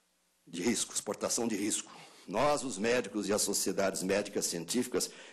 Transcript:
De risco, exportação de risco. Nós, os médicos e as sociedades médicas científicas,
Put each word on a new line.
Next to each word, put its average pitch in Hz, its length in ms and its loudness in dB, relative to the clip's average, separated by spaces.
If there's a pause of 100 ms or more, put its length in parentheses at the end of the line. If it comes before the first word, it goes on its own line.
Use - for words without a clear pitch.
(460)
De 82 160 -8
risco, - 320 0
exportação - 540 -2
de 110 80 -2
risco. 104 360 -2 (340)
Nós, 139 380 2
os 117 140 -4
médicos 107 500 2
e 101 60 4
as 98 80 4
sociedades 98 600 0
médicas 98 440 0
científicas, 90 640 0 (220)